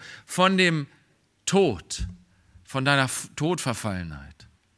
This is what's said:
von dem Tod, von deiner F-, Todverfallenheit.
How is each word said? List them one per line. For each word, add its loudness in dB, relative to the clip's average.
von 2
dem 2
Tod, 0
von -4
deiner 4
F-, -8
Todverfallenheit. -4